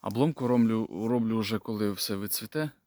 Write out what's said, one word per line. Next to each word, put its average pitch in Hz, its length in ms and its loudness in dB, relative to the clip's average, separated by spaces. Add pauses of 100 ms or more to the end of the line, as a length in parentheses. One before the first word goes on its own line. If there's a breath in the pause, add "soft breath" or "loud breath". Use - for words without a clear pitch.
Обломку 123 460 0
роблю, 113 600 2
роблю 113 300 2
вже, 107 200 -2
коли 104 340 -2
все 98 240 -4
вицвіте 110 540 -4 (160)